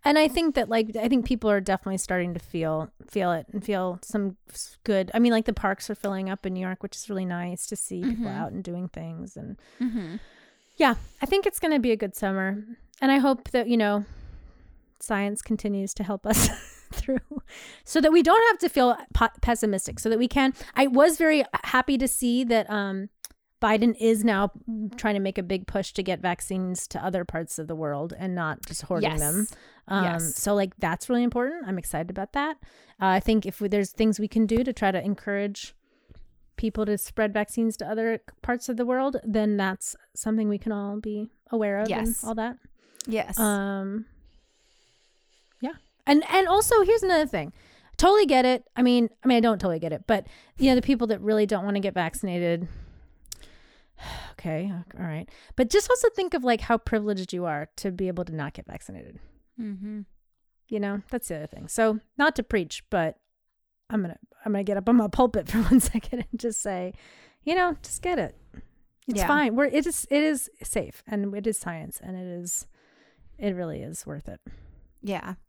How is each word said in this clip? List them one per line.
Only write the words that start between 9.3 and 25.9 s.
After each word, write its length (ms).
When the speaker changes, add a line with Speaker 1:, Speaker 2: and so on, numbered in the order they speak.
Speaker 1:
And 220
Speaker 2:
Mm-hmm. 340
Speaker 1:
yeah, 180
I 40
think 200
it's 140
gonna 200
be 120
a 60
good 180
summer. 480
And 100
I 60
hope 340
that, 160
you 80
know, 300
science 400
continues 540
to 80
help 220
us 240
<laughs> 60
through 260
so 160
that 100
we 120
don't 260
have 100
to 100
feel 280
po-, 140
pessimistic, 580
so 100
that 100
we 80
can. 260
I 120
was 300
very 260
happy 320
to 100
see 380
that, 240
um, 400
Biden 380
is 240
now 280
trying 200
to 40
make 180
a 60
big 240
push 240